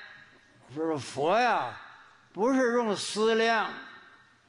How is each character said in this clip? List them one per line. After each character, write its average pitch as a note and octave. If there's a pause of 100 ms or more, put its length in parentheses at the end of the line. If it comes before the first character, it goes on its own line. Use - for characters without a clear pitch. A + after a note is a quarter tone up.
(760)
说 D#3+
是 D3+
佛 D3+
呀， E3+ (580)
不 A3+
是 C4
用 A3+
思 A3
量 A3+ (760)